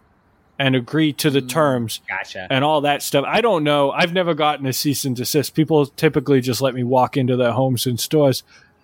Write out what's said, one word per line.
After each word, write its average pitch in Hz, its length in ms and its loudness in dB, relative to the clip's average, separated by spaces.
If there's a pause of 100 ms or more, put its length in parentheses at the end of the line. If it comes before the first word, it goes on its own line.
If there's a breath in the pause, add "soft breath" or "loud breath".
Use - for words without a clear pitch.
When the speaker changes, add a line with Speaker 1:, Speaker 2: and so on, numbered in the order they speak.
(600)
Speaker 1:
and 135 160 2
agreed 143 420 0
to 156 140 0
the 135 100 2
Speaker 2:
Mm, 127 80 -8
Speaker 1:
terms 131 580 -2
Speaker 2:
gotcha. 95 440 -10
Speaker 1:
and 135 120 2
all 151 180 2
that 143 200 0
stuff. 143 260 0
I 175 140 0
don't 202 220 2
know. 147 280 2
I've 170 220 -2
never 175 220 0
gotten 147 320 0
a 131 60 0
cease 143 300 -2
and 131 120 -4
desist. 123 400 -2
People 147 320 2
typically 139 540 0
just 123 200 -4
let 131 140 0
me 127 80 -4
walk 123 340 2
into 127 180 2
their 120 180 2
homes 131 340 0
and 120 120 -2
stores. 143 440 2 (400 soft breath)